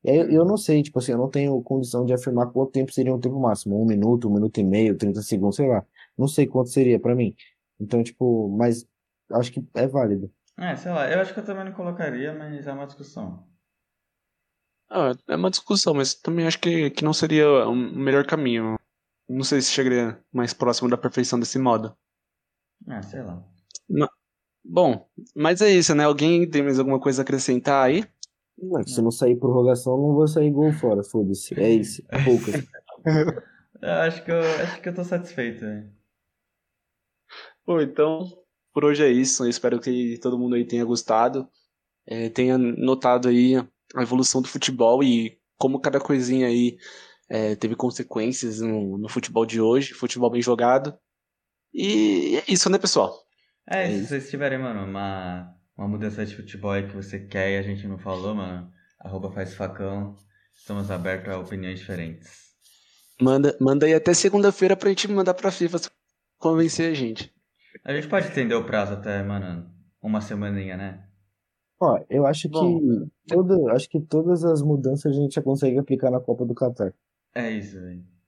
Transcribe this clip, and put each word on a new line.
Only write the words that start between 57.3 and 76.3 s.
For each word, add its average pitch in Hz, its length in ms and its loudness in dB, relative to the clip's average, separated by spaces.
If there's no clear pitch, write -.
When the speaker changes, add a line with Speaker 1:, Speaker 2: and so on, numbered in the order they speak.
Speaker 2:
e 98 60 -2
a 98 40 -4
gente 101 260 -8
não 95 120 -10
falou, 95 340 -8
mano, 90 380 -10
arroba 95 320 -10
faz 95 220 -10
facão, 101 640 -8
estamos 101 340 -8
abertos 92 420 -6
a 92 60 -6
opiniões 95 420 -10
diferentes. 82 680 -12
Speaker 3:
Manda, 135 380 4
manda 139 260 4
aí 160 80 6
até 160 200 4
segunda-feira 196 640 4
pra 202 120 0
gente 196 200 -2
mandar 185 240 2
pra 185 180 -2
fifa 175 260 -2
convencer 165 520 2
a - 40 -2
gente. 117 380 -6
Speaker 2:
A 139 80 -6
gente 151 140 -6
pode 190 200 0
estender 117 300 -2
o 110 80 -2
prazo 101 280 -2
até, 101 280 -6
mano, 92 480 -6
uma 107 200 -2
semaninha, 101 560 -6
né? 95 280 -12
Speaker 1:
Ó, 147 160 4
eu 139 160 2
acho 151 240 0
Speaker 3:
Bom. 165 300 2
Speaker 1:
que 131 300 0
toda, 180 460 4
acho 143 160 0
que 156 120 -2
todas 160 420 0
as 160 180 2
mudanças 143 500 0
a 135 40 0
gente 143 200 0
já 143 60 0
consegue 135 360 0
aplicar 135 320 0
na 127 100 0
Copa 120 260 -2